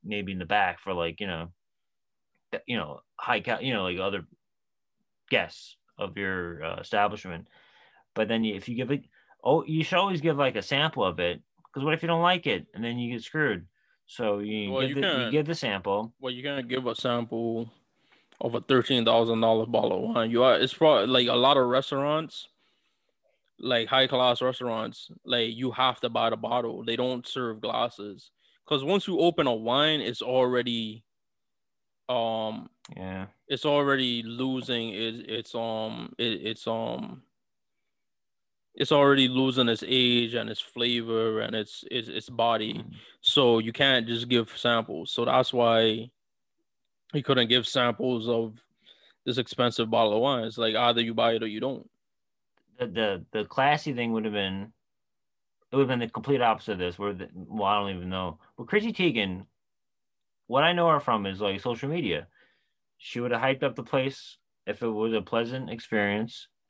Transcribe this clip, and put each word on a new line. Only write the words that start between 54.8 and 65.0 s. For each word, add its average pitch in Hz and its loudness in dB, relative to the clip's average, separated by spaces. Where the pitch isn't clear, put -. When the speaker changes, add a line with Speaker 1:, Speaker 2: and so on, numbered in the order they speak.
Speaker 1:
it 131 -6
would 139 6
have 123 4
been 123 0
the 117 -4
complete 123 0
opposite 113 2
of 92 -6
this, 90 -4
where 101 -4
the, 92 -12
well, 95 -6
I 104 4
don't 98 -4
even 90 -8
know. 92 -6
But 120 -12
Chrissy 214 0
Teigen, 101 -2
what 135 2
I 175 4
know 170 4
her 151 6
from 107 0
is, 95 -4
like, 98 -2
social 123 -4
media. 117 -2
She - -10
would 120 -2
have 117 0
hyped 135 0
up 135 -2
the 123 -10
place 135 -4
if 107 -6
it 117 -2
was 110 -2